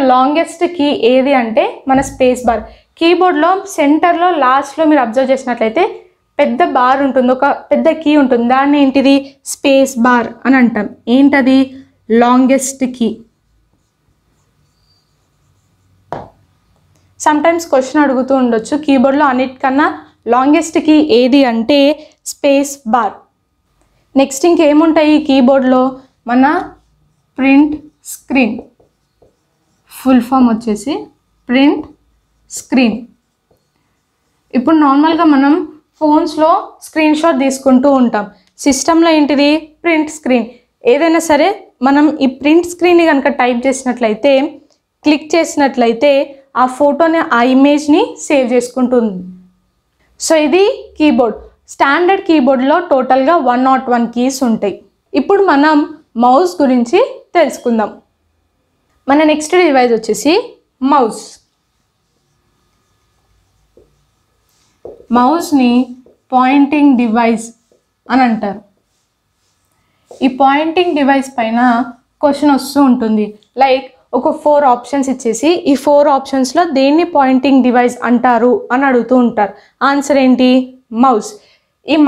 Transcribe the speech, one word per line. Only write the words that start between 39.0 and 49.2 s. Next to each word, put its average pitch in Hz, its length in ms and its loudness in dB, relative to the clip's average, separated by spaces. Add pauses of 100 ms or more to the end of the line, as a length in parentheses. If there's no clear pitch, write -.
ఏంటిది? 285 320 2 (340)
ప్రింట్ 311 320 -2
స్క్రీన్. 240 320 -2 (440)
ఏదైనా 330 280 0 (100)
సరే 302 180 2 (400)
మనం 285 160 2 (200)
ఈ 247 40 2 (120)
ప్రింట్ 330 320 2
స్క్రీన్ని 339 380 2
కనుక 277 180 0 (120)
టైప్ 247 280 -2
చేసినట్లయితే, 247 640 -2 (720)
క్లిక్ 302 320 -2
చేసినట్లయితే 269 760 0 (500)
ఆ - 20 2 (140)
ఫోటోని, 320 420 0 (160)
ఆ 233 40 2 (140)
ఇమేజ్ని 294 480 2 (240)
సేవ్ 269 280 0
చేసుకుంటుంది. 247 600 -2 (1080)